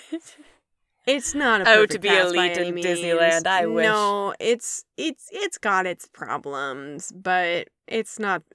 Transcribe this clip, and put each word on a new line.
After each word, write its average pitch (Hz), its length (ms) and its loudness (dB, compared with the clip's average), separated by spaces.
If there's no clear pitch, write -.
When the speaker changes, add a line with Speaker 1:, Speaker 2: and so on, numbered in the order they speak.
Speaker 1:
it's 269 280 -2
not 240 280 2
a - 20 -2
Speaker 2:
Oh, 226 100 8
Speaker 1:
perfect 214 180 6
Speaker 2:
to 214 60 -4
be 196 100 -2
Speaker 1:
pass 185 240 4
by 180 140 2
Speaker 2:
elite 175 120 -2
Speaker 1:
any 175 100 -2
Speaker 2:
in 175 60 -4
Speaker 1:
means. 175 120 -4
Speaker 2:
Disneyland, 170 600 2
I 185 200 2
wish. 165 180 0
Speaker 1:
No, 202 540 2
it's, - 460 -2
it's, - 360 -8
it's 392 260 -6
got 190 280 0
its - 260 -8
problems, 139 1000 -8
but 180 560 -2
it's - 300 -6
not, 196 240 -2